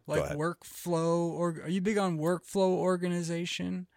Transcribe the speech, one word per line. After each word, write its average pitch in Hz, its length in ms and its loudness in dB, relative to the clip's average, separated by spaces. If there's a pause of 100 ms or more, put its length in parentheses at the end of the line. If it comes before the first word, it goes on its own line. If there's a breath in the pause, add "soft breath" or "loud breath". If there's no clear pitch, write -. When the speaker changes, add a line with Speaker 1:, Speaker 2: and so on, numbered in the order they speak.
Speaker 1:
like 151 160 0
Speaker 2:
ahead. 143 120 -4
Speaker 1:
workflow, 170 960 0
or 165 320 -2
are 151 60 -6
you 185 120 0
big 202 160 2
on 185 220 2
workflow 180 540 2
organization? 175 1120 0 (100)